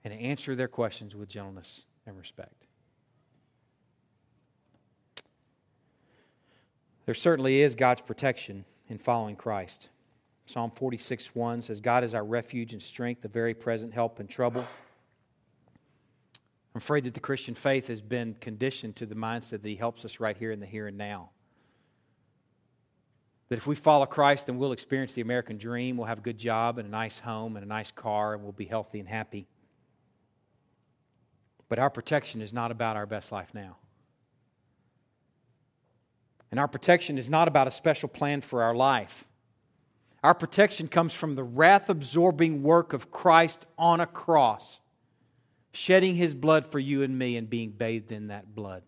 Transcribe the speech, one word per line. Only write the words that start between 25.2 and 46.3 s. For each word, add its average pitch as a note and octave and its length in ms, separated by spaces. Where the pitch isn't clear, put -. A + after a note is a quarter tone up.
American A#2 380
dream, A#2+ 380
we'll A#2 100
have A2+ 120
a G#2+ 40
good A2+ 160
job A#2 400
and G#2+ 80
a G2+ 40
nice A2 280
home A2+ 380
and G2+ 80
a G2+ 40
nice G#2+ 220
car, G#2+ 440
and G2+ 100
we'll G2+ 80
be G2 140
healthy G#2+ 340
and F#2 80
happy. G#2 400
But A2+ 120
our C#3 100
protection C3+ 500
is G#2 120
not A#2 180
about A2+ 260
our G#2 100
best G#2+ 260
life G2 200
now. G2 260
And A2+ 60
our C#3+ 80
protection - 500
is B2 120
not D#3+ 180
about C#3 220
a C3+ 40
special D3 360
plan C#3+ 320
for A#2+ 240
our A#2 100
life. B2+ 500
Our E3 100
protection F3+ 540
comes E3 260
from D3+ 220
the C3+ 80
wrath-absorbing D#3+ 1200
work E3 280
of C3+ 200
Christ E3 540
on E3+ 220
a E3 60
cross, C3+ 760
shedding F#3 440
his E3+ 180